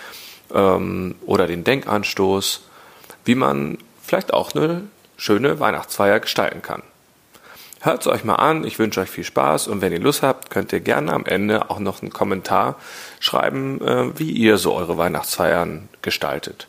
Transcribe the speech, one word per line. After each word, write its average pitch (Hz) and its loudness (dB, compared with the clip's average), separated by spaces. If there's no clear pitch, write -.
ähm, 92 2
oder 95 2
den 85 -4
Denkanstoß, 101 0
wie 123 4
man 69 0
vielleicht - 0
auch 185 0
eine 165 0
schöne 131 2
Weihnachtsfeier 104 2
gestalten - -2
kann. - -10
Hört's - 0
euch - 0
mal 110 2
an, 160 2
ich - -6
wünsche 101 0
euch 92 -8
viel - -10
Spaß 143 2
und 101 -4
wenn 90 2
ihr 85 -4
Lust 143 2
habt, - 0
könnt - -4
ihr 92 0
gerne 147 0
am 135 -2
Ende 104 0
auch 92 -6
noch 98 -6
einen 101 -10
Kommentar 101 0
schreiben, 135 -2
äh, 123 0
wie 156 -4
ihr 110 6
so 90 2
eure 85 -2
Weihnachtsfeiern 85 0
gestaltet. - -6